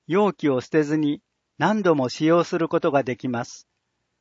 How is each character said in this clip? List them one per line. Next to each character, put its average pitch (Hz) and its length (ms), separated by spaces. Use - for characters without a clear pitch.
容 190 240
器 - 160
を 127 120
捨 - 100
て 156 120
ず 151 140
に 151 260
何 202 260
度 170 120
も 131 140
使 156 180
用 170 160
す 175 160
る 160 100
こ 170 120
と - 100
が 139 140
で 123 120
き 135 120
ま 120 160
す。 - 240